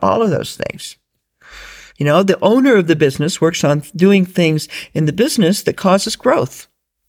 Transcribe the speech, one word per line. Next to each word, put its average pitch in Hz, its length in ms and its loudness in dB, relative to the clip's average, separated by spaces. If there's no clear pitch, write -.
all 196 200 0
of 214 80 0
those - 240 -4
things. - 420 -12
You 143 80 -2
know, 151 160 4
the 190 200 0
owner 254 340 4
of 180 120 2
the 165 80 2
business 151 440 -2
works 160 220 -2
on 147 180 0
doing 190 320 4
things 160 400 -2
in 156 140 -2
the 151 60 0
business 202 500 0
that - 140 -2
causes 196 400 -2
growth. - 500 -4